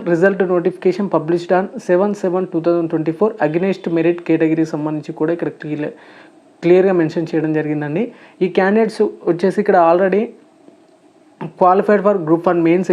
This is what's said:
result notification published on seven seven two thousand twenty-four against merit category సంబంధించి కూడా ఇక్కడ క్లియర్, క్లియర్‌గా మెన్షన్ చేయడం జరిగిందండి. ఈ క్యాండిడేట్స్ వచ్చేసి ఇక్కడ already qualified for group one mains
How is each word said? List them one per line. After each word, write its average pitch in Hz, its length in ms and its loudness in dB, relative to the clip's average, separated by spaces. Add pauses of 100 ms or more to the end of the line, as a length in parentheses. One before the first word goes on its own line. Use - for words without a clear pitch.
(120)
result 185 280 2 (120)
notification 180 540 -2 (100)
published 170 420 -2
on 190 80 0 (220)
seven 196 340 2
seven 185 220 -2 (100)
two 160 120 -2
thousand 170 280 0
twenty-four 160 360 -2 (180)
against 180 360 -2 (140)
merit 170 200 2 (120)
category 160 420 2
సంబంధించి 151 480 -6
కూడా 156 160 0
ఇక్కడ 165 140 -6 (120)
క్లియర్, 147 320 -8 (680)
క్లియర్‌గా 185 380 4
మెన్షన్ 160 300 -2
చేయడం 156 280 -2
జరిగిందండి. 151 440 -4 (420)
ఈ 175 120 -2
క్యాండిడేట్స్ 208 440 2 (300)
వచ్చేసి 185 340 0
ఇక్కడ 190 120 4 (120)
already 185 340 2 (1400)
qualified 190 480 4
for 202 80 2 (100)
group 165 240 0
one 170 180 0
mains 180 240 2